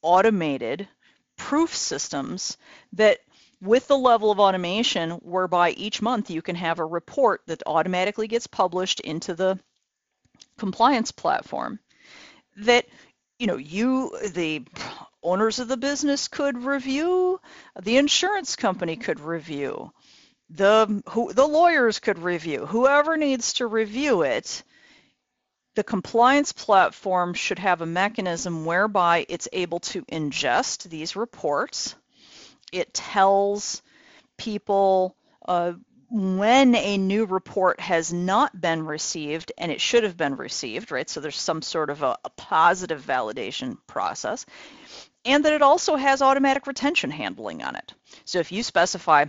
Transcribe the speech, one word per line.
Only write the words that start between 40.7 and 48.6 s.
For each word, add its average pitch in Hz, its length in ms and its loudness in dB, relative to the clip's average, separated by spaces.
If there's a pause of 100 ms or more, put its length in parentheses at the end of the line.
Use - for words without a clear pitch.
right? 143 180 -6
So 151 120 -10
there's 147 160 -8
some 160 240 -4
sort 156 280 -4
of 143 140 -6
a, 127 220 0
a - 60 -8
positive 170 720 2
validation 123 760 -6 (100)
process, - 580 -6 (800)
and 285 220 2
that 302 80 4
it 302 80 2
also 302 340 6
has 269 260 2
automatic 269 460 2
retention 269 440 -2
handling 95 520 -8
on 65 140 -8
it. - 160 -16 (320)
So - 140 -2
if 160 120 -2
you 196 100 -4